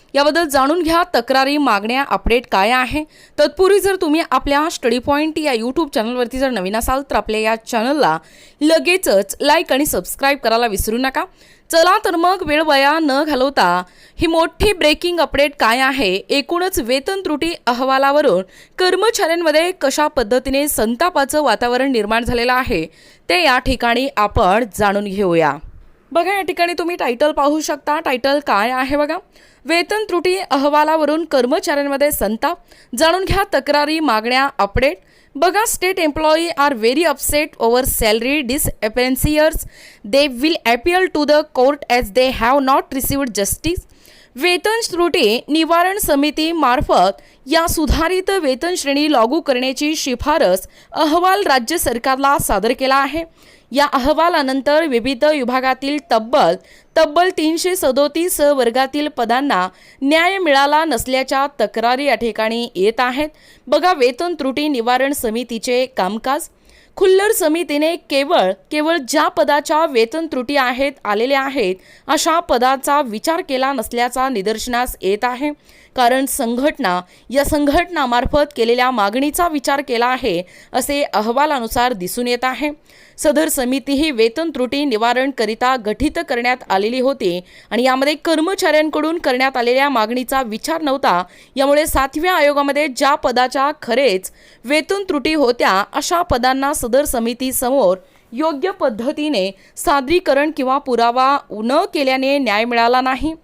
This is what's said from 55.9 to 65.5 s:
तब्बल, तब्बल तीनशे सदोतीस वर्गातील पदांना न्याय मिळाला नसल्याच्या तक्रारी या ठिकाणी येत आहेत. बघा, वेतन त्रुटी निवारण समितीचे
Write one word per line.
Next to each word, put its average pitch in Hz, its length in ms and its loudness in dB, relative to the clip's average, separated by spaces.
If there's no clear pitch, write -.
तब्बल, 220 440 2
तब्बल 320 400 4
तीनशे 330 380 0
सदोतीस 294 680 0
वर्गातील 269 640 2
पदांना 233 600 0
न्याय 330 360 2
मिळाला 294 480 2
नसल्याच्या 262 600 -2
तक्रारी 233 440 -2
या 262 100 2
ठिकाणी 226 600 -4
येत 208 240 0
आहेत. 254 300 -2
बघा, 311 260 2
वेतन 294 400 0
त्रुटी 285 340 -4
निवारण 254 460 0
समितीचे 240 720 -4